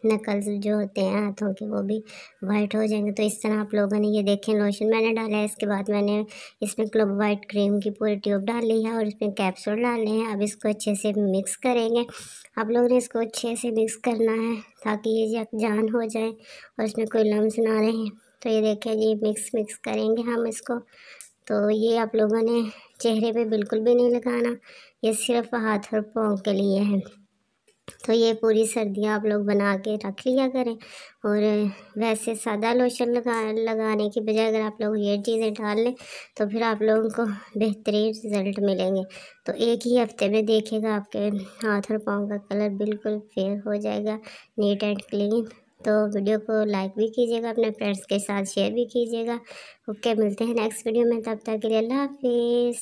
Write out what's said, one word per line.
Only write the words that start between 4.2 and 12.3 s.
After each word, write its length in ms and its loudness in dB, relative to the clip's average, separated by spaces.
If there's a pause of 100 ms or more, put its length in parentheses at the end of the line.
देखें 320 2
लोशन 320 2
मैंने 260 4
डाला 240 -2
है, 80 2
इसके 200 -4
बाद 260 -2
मैंने 340 2 (360)
इसमें 280 -4
क्लब 300 2
वाइट 300 0
क्रीम 300 2
की 120 -2
पूरी 260 0
ट्यूब 260 0
डाल 220 -2
ली 180 2
है 100 -2
और 140 0
इसमें 260 -4
कैप्सूल 500 -2
डालने 280 0
हैं। 220 0
अब 100 -2
इसको 260 -2
अच्छे 260 0
से 200 -2
मिक्स 420 0
करेंगे, 480 2 (520)